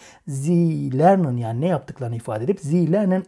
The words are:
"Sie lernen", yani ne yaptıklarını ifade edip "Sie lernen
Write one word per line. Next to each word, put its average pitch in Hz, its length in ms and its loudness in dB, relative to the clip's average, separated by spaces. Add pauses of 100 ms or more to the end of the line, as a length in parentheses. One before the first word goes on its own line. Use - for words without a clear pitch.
(280)
"Sie 143 680 0
lernen", 165 380 4
yani 117 240 -4
ne 160 60 0
yaptıklarını 131 500 -4
ifade 113 280 -6
edip 139 160 -2
"Sie 160 320 0
lernen 190 360 0